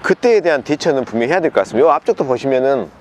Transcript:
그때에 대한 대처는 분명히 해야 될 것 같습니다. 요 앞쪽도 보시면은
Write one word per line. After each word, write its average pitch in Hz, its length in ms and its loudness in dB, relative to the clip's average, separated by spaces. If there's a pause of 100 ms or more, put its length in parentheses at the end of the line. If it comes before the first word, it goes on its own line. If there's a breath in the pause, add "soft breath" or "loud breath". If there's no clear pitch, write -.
그때에 220 380 2
대한 156 220 0
대처는 143 420 -2
분명히 117 260 -2
해야 180 80 0
될 160 120 -2
것 101 100 0
같습니다. 107 260 0
요 160 40 4
앞쪽도 160 340 -2
보시면은 131 640 0 (120)